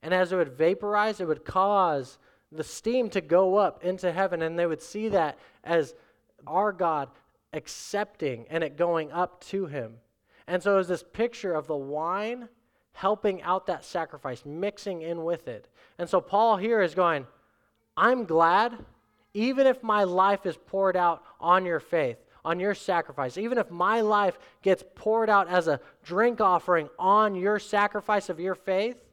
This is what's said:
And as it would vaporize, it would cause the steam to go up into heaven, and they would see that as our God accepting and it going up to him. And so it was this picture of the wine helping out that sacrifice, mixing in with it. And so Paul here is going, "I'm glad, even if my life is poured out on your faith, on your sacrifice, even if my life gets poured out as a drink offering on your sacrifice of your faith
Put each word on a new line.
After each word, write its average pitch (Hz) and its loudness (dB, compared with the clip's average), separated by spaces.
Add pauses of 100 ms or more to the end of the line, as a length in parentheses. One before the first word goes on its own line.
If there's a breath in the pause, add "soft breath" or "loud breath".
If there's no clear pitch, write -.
And 170 -2
as 185 2
it 185 0
would 143 -2
vaporize, 208 0
it 180 -6
would 156 -4
cause 185 0 (320 soft breath)
the 156 -8
steam 240 -4
to 196 -4
go 180 4
up 196 0
into 185 -2
heaven, 175 -2
and 160 -4
they 175 0
would 160 -4
see 214 -8
that 170 0 (240 soft breath)
as 160 0 (520 soft breath)
our 190 0
God 160 -2 (420)
accepting 156 -8
and 160 -2
it 143 -8
going 160 -2
up 175 -4
to 196 -6
him. 120 -10 (460 soft breath)
And 175 -2
so 202 2
it 196 6
was 185 0
this 175 -2
picture 220 -4
of 151 -4
the 151 -4
wine 180 -6 (460)
helping 196 -2
out 180 -2
that 165 -6
sacrifice, 147 -8
mixing 180 -8
in 165 -8
with 165 -4
it. 110 -14 (300 soft breath)
And 175 -6
so 185 4
Paul 214 4
here 220 2
is 160 0
going, 165 2 (680)
"I'm 233 4
glad, 175 4 (500)
even 254 2
if 254 2
my 208 2
life 185 2
is 170 -4
poured 196 0
out 175 0 (180 loud breath)
on 185 4
your 170 -2
faith, 139 -2 (260 soft breath)
on 165 -2
your 196 0
sacrifice, 151 -4
even 233 -2
if 214 -2
my 185 0
life 208 2 (240 loud breath)
gets 190 2 (100)
poured 220 0
out 196 4
as 175 2
a 143 0 (220 loud breath)
drink 226 0
offering 175 2
on 202 4
your 196 0
sacrifice 202 -2
of 165 -6
your 180 -4
faith 202 -4 (100)